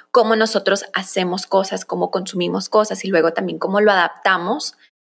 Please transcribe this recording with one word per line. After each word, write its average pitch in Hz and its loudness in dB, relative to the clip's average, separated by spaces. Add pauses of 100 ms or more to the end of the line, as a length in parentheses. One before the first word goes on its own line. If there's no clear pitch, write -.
(120)
cómo 220 4
nosotros 202 0 (100)
hacemos 185 -4
cosas, 190 0
cómo 175 -4
consumimos 185 -4
cosas 214 0
y - -4
luego 165 2
también 170 -4
cómo 190 0
lo 214 4
adaptamos, 185 -2 (440)